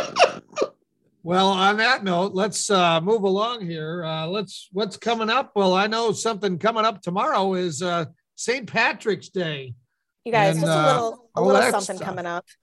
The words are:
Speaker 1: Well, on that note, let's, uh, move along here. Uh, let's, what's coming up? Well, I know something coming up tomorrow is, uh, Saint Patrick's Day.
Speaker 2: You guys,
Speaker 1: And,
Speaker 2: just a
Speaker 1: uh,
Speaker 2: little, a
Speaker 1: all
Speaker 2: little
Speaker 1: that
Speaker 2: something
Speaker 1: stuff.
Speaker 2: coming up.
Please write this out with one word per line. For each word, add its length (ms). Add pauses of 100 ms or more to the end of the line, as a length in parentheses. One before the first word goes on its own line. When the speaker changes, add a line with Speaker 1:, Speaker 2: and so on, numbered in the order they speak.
(1200)
Speaker 1:
Well, 240
on 300
that 260
note, 300
let's, 360
uh, 300
move 240
along 420
here. 380
Uh, 220
let's, 460
what's 240
coming 340
up? 260
Well, 180
I 140
know 240
something 460
coming 260
up 180
tomorrow 520
is, 280
uh, 220 (320)
Saint 340
Patrick's 600
Day. 440 (500)
Speaker 2:
You 80
guys, 240
Speaker 1:
And, 100
Speaker 2:
just 60
a 60
Speaker 1:
uh, 160
Speaker 2:
little, 400
a 60
Speaker 1:
all 60
Speaker 2:
little 160
Speaker 1:
that 100
Speaker 2:
something 240
Speaker 1:
stuff. 120
Speaker 2:
coming 180
up. 180 (180)